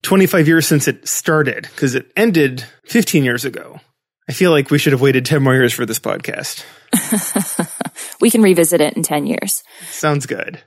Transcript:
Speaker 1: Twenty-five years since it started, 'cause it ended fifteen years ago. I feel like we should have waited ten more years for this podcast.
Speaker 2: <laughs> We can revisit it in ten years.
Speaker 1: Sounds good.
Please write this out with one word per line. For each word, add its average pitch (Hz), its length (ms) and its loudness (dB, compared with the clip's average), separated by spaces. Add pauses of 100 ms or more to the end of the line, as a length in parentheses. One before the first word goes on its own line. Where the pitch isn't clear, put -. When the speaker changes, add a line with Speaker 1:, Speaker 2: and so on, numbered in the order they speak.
Speaker 1:
Twenty-five 190 440 4
years 165 200 2
since 147 220 2
it - 180 -8
started, - 680 -2
'cause 131 200 -2
it - 220 -6
ended 156 480 2 (180)
fifteen 180 400 2
years 120 220 -2
ago. - 340 -12 (480)
I 143 60 -10
feel 180 180 2
like 143 200 2
we 143 60 2
should 143 160 2
have 123 80 0
waited 131 240 2
ten 147 160 2
more 135 120 4
years 127 200 2
for 123 120 -4
this 110 140 -6
podcast. - 680 -8 (260)
Speaker 2:
<laughs> - 880 -4 (420)
We 226 100 4
can 220 120 4
revisit 170 400 4
it 151 140 0
in 165 80 -2
ten 147 240 -2
years. - 360 -6 (260)
Speaker 1:
Sounds 147 360 -2
good. 110 420 -10